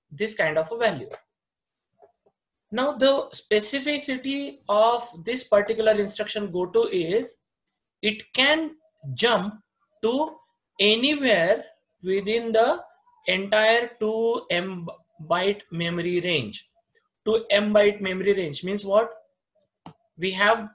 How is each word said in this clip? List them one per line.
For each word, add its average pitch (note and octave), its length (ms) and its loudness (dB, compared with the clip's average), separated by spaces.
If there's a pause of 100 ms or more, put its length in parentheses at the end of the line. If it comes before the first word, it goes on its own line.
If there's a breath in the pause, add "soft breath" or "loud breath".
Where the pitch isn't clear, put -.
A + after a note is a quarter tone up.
(120)
this G#3 220 -6
kind D#3 240 0
of D#3+ 140 -2
a A#3 60 -8
value. G3+ 320 -2 (1600)
Now, C4 220 -2
the C4+ 400 2
specificity C#4 1200 -2 (100)
of A3+ 400 2 (160)
this B3+ 240 -4
particular A3 440 4
instruction G#3 600 -2
go F3+ 140 -2
to G#3+ 160 2 (100)
is F#3+ 500 -2 (600)
it G#3+ 320 -4
can D4+ 380 2 (420)
jump G#3 400 0 (500)
to C4+ 320 -2 (440)
anywhere A3+ 840 2 (400)
within G3+ 480 -2
the C4+ 320 2 (440)
entire G#3+ 720 2
two A3+ 500 -2
M F3 380 -4 (420)
byte G3 320 0 (100)
memory E3+ 480 -2
range. D#3 500 -4 (560)
Two A3 240 0
M G#3 240 2
byte G#3 280 4
memory F#3+ 320 0
range E3+ 300 -4
means G3 200 -4
what? G#3 260 2 (1080)
We F#3 140 -4
have G#3 440 0